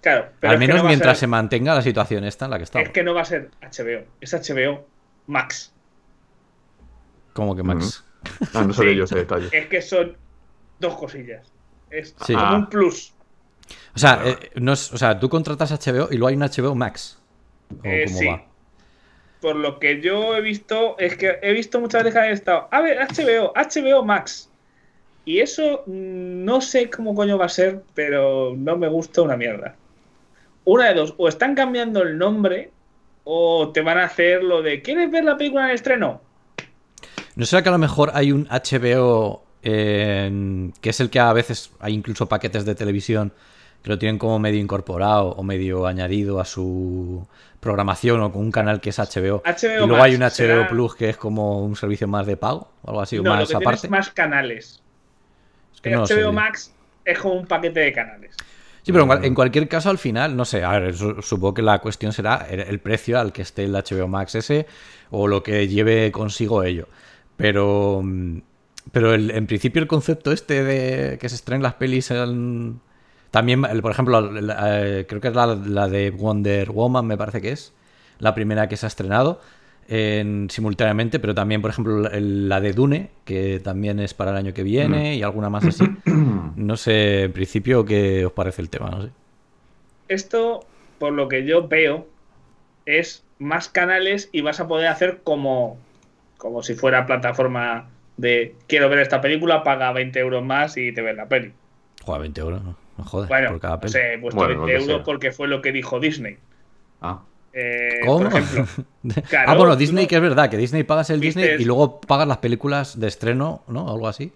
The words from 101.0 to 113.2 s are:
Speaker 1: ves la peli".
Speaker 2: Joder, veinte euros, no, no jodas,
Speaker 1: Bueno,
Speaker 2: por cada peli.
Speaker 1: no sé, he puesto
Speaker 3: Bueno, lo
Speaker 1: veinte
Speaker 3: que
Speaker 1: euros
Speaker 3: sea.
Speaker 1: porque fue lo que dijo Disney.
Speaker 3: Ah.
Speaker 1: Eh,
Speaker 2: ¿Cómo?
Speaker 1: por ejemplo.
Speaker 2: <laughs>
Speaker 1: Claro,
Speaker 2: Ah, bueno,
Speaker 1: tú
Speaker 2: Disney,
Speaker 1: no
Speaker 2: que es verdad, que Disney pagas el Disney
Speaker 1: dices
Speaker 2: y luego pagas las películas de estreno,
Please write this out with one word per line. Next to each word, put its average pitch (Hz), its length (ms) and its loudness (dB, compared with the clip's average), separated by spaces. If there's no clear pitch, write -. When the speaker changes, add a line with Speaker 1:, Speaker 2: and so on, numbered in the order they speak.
Speaker 1:
ves 110 120 -4
la 107 120 -14
peli". 127 260 -2
Speaker 2:
Joder, 76 180 -6
veinte 78 200 -10
euros, 87 220 -6
no, 90 120 -12
no 104 60 -12
jodas, 101 260 -6
Speaker 1:
Bueno, 131 220 0
Speaker 2:
por 85 80 -8
cada 82 200 -6
peli. 107 140 -6
Speaker 1:
no 127 60 2
sé, 120 140 -2
he 117 40 -8
puesto 120 200 -6
Speaker 3:
Bueno, 95 180 2
lo - 60 -6
Speaker 1:
veinte 101 160 0
Speaker 3:
que 135 60 0
Speaker 1:
euros 147 140 0
Speaker 3:
sea. 143 80 -6
Speaker 1:
porque 139 260 -4
fue 139 160 -6
lo 139 140 -2
que 139 100 -2
dijo 131 280 -4
Disney. 143 380 -4
Speaker 3:
Ah. 92 200 -8
Speaker 1:
Eh, 120 500 -2
Speaker 2:
¿Cómo? 165 260 2
Speaker 1:
por 196 100 2
ejemplo. 139 260 -2
Speaker 2:
<laughs> 127 260 -4
Speaker 1:
Claro, 135 220 4
Speaker 2:
Ah, 156 40 8
bueno, 139 180 8
Speaker 1:
tú 131 60 2
Speaker 2:
Disney, 170 260 4
Speaker 1:
no - 40 -4
Speaker 2:
que 175 60 2
es 165 60 6
verdad, 147 280 4
que 107 80 -2
Disney 127 260 0
pagas 156 280 0
el 156 100 0
Disney 160 240 0
Speaker 1:
dices 151 160 2
Speaker 2:
y 117 40 2
luego 123 360 4
pagas 147 260 2
las 131 120 0
películas 135 600 -2
de 110 80 -2
estreno, 127 600 -4